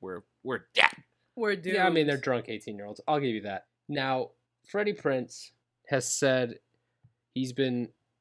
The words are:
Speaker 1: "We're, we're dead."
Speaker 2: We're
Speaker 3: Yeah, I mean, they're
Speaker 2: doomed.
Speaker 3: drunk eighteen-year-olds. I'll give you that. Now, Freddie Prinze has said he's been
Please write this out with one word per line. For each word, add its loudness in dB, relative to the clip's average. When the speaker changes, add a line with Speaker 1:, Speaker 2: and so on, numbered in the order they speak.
Speaker 1:
"We're, -10
we're -4
dead." 8
Speaker 2:
We're 0
Speaker 3:
Yeah, 0
I 6
mean, 4
they're 2
Speaker 2:
doomed. -8
Speaker 3:
drunk 0
eighteen-year-olds. -10
I'll 2
give 0
you -6
that. -8
Now, -2
Freddie -2
Prinze -4
has 0
said 2
he's -2
been 0